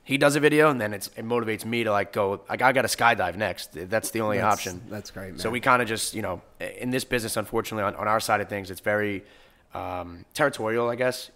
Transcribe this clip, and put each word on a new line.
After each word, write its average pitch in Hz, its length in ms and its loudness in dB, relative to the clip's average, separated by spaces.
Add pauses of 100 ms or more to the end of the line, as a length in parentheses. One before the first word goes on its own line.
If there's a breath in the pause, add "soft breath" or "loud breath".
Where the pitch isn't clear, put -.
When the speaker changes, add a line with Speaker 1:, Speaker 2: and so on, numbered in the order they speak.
Speaker 1:
he 135 140 0
does 143 200 4
a - 20 0
video, 151 300 6
and 131 100 2
then 104 140 -2
it's, 101 140 -8 (100)
it 113 80 -8
motivates 113 400 -2
me 117 180 0
to, 110 80 2
like, 101 220 0
go, 101 260 0 (100)
like, 110 120 -4
"I 131 100 6
gotta 123 160 2
skydive 101 480 2
next." 95 380 -4
That's 92 380 -4
the 113 100 -2
only 107 160 0
Speaker 2:
That's, 104 160 4
Speaker 1:
option. 90 360 -4
Speaker 2:
that's 104 220 -12
great, 95 260 -12
Speaker 1:
So 107 120 -4
Speaker 2:
man. 117 40 -2
Speaker 1:
we 123 60 -4
kinda 123 240 4
just, 107 300 -4
you 107 80 -6
know, 92 200 -4 (200)
in 120 300 -6
this 127 120 0
business, 113 320 -4
unfortunately, 110 480 -2
on, 101 120 0
on 104 120 -4
our 107 140 4
side 107 180 2
of 101 80 -4
things, 98 240 -6
it's 90 80 -12
very, 104 460 -2 (480 soft breath)
um, 90 500 -10 (100)
territorial, 120 540 0
I 120 80 -2
guess. 123 400 -2